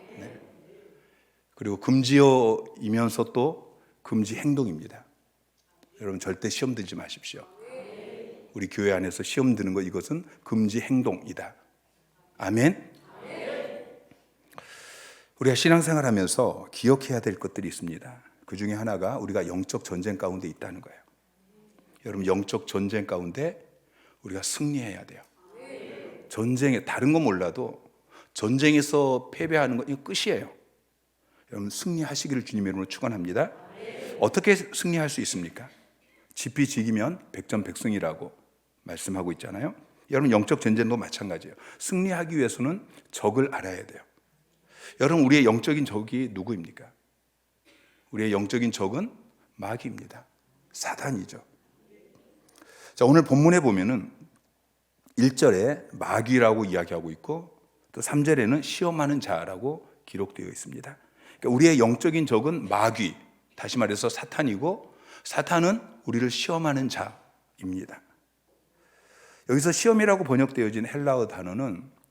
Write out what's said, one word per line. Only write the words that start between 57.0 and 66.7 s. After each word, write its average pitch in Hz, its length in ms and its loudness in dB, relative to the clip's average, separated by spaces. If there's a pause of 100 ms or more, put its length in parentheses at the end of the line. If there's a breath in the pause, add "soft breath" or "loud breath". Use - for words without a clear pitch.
있고, 160 460 -10 (340)
또 - 100 -10
삼 147 220 0
절에는 139 380 4
시험하는 151 580 -2
자라고 95 680 -6 (180 soft breath)
기록되어 92 420 -8
있습니다. - 500 -14 (420 soft breath)
그러니까 123 160 2
우리의 156 240 8
영적인 147 460 4
적은 123 420 0
마귀, 104 480 0 (400)
다시 - 220 -8
말해서 107 320 0
사탄이고, 147 840 -4 (300 loud breath)
사탄은 175 580 0 (240)
우리를 117 240 0
시험하는 143 600 -2